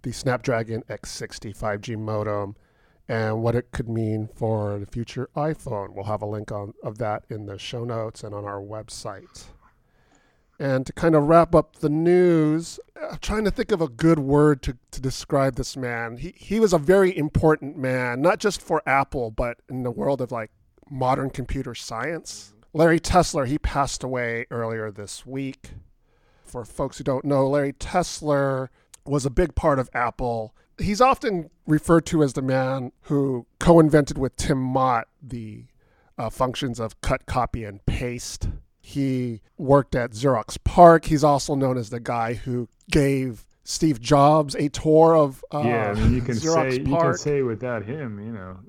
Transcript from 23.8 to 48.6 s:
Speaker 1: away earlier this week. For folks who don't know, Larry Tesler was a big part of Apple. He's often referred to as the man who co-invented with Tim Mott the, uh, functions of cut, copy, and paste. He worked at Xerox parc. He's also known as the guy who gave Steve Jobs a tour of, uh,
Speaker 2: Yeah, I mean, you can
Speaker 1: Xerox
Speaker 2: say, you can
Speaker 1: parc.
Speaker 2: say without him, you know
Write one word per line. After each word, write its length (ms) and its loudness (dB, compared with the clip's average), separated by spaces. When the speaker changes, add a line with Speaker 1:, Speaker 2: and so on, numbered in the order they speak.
Speaker 1:
away 460 -4
earlier 400 -6
this 360 -16
week. 440 -10
For 200 -12
folks 340 -8
who 60 -12
don't 200 -2
know, 240 2
Larry 240 0
Tesler 960 -2
was 220 -2
a 40 0
big 260 0
part 220 2
of 140 -4
Apple. 640 -4
He's 220 -2
often 500 2
referred 400 4
to 160 2
as 120 2
the 80 -4
man 500 -2
who 440 -2
co-invented 580 6
with 200 -4
Tim 220 0
Mott 500 0
the, 420 -14
uh, 120 -6
functions 480 -4
of 220 -10
cut, 260 -2
copy, 380 -4
and 220 -14
paste. 600 -6
He 640 -4
worked 360 4
at 160 -2
Xerox 540 -2
parc. 400 10
He's 180 2
also 320 2
known 240 0
as 120 -8
the 100 -8
guy 340 -4
who 340 -6
gave 540 0
Steve 360 -2
Jobs 560 4
a 140 -2
tour 440 6
of, 300 2
uh, 100 -2
Speaker 2:
Yeah, 260 0
I 40 -4
mean, 200 4
you 60 0
can 140 -4
Speaker 1:
Xerox 380 0
Speaker 2:
say, 60 0
you 60 -4
can 80 0
Speaker 1:
parc. 260 2
Speaker 2:
say 240 -2
without 420 -4
him, 340 -10
you 140 -12
know 260 -14